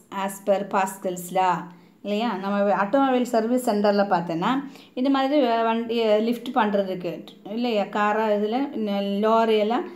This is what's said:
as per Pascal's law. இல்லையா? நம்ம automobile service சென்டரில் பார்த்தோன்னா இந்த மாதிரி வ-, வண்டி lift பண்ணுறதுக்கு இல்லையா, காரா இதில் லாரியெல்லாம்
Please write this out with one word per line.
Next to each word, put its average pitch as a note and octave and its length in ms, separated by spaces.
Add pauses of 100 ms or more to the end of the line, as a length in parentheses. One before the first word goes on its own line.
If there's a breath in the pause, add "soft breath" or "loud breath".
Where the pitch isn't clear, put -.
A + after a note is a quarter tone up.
(140)
as G3 260
per G3 260
Pascal's F#3+ 640
law. F#3 240 (460 loud breath)
இல்லையா? G#3 360
நம்ம G3 180 (200)
automobile B3+ 520
service A#3+ 400
சென்டரில் G#3 400
பார்த்தோன்னா F3 420 (460 loud breath)
இந்த C4 160
மாதிரி C4+ 300
வ-, A#3 220
வண்டி A#3 340 (240)
lift A#3 320
பண்ணுறதுக்கு F#3+ 600 (360)
இல்லையா, A3+ 400
காரா G#3 420
இதில் G#3 260 (600)
லாரியெல்லாம் A3 680 (120)